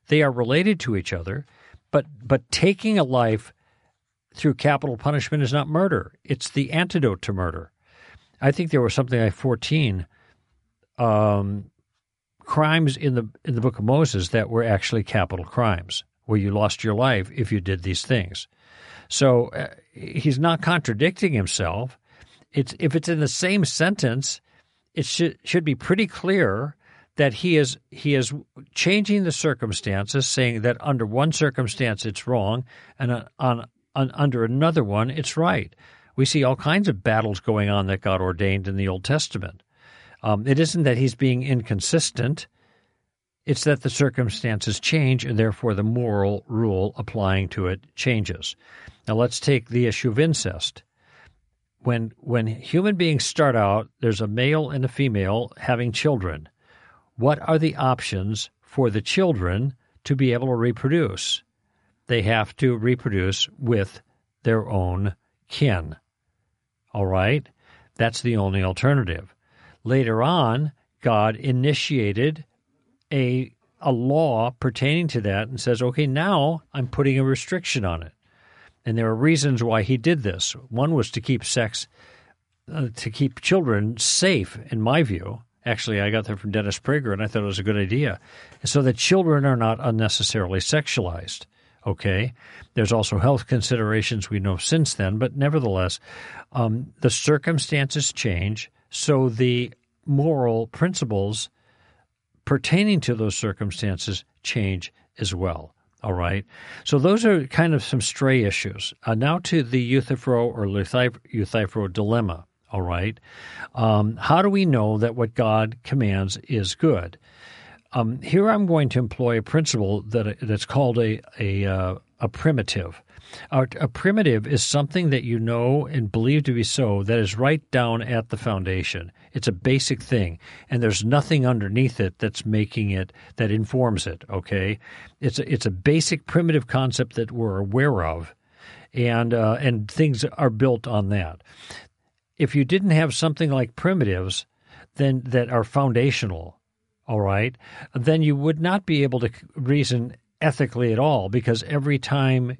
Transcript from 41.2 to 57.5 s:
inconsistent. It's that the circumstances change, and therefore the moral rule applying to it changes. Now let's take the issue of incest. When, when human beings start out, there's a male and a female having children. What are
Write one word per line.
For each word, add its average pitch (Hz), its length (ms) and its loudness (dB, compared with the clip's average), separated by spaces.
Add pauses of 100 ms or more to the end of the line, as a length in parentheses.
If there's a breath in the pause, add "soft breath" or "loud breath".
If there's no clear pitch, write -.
inconsistent. 127 1040 -2 (1000)
It's - 200 -2
that 143 180 2
the 131 80 -2
circumstances 117 920 -2
change, 131 440 2
and 117 140 -2
therefore 113 360 0
the 101 100 0
moral 104 640 0
rule 104 480 0
applying 98 540 0
to 95 160 -4
it 92 280 -6
changes. 107 600 -4 (500 loud breath)
Now 110 80 -2
let's 120 260 0
take 131 280 0
the 120 180 2
issue 113 220 -2
of 110 100 0
incest. 143 640 -2 (1000 soft breath)
When, 117 360 -2
when 117 320 -2
human 180 480 0
beings 165 280 2
start 139 300 2
out, 107 340 2 (120)
there's 110 200 0
a 110 60 -2
male 131 440 0
and 131 140 -2
a 131 40 0
female 110 680 0
having 120 360 -2
children. 92 560 -2 (680 soft breath)
What 139 240 2 (100)
are 160 100 4